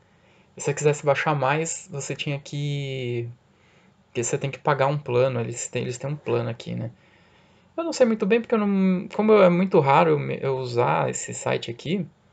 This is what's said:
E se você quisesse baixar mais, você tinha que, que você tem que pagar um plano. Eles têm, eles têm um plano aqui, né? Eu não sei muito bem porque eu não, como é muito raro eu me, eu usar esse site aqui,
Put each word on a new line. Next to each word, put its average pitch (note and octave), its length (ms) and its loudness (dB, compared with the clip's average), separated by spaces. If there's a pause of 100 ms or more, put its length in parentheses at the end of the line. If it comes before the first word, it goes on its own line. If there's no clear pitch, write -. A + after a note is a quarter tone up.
(560)
E - 40 -16
se - 40 -12
você C#3+ 100 -2
quisesse D3 300 0
baixar D3 320 2
mais, D3+ 540 -2
você C#3 260 -8
tinha C#3+ 240 -6
que, C3+ 880 -6 (840)
que A#2+ 120 -2
você C#3+ 140 -2
tem C#3 120 -4
que - 80 -12
pagar C#3 280 2
um D3 120 0
plano. B2 420 0
Eles A#2 280 -8
têm, B2 140 -6
eles B2 160 -6
têm C#3 120 -8
um D3+ 60 -6
plano A#2 320 -2
aqui, A#2 260 -8
né? A#2 160 -6 (840)
Eu E4 80 -6
não E4 80 -4
sei B3+ 140 4
muito A3 200 0
bem A3+ 140 2
porque A#3 140 -2
eu A3 40 2
não, F#3+ 500 2
como G#3+ 260 4
é F#3+ 160 8
muito F#3 280 4
raro D3+ 340 6
eu D3 60 4
me, C3+ 220 -4
eu C3+ 160 -2
usar C3 540 0
esse B2 220 -8
site B2 380 -4
aqui, D#3+ 340 -4 (280)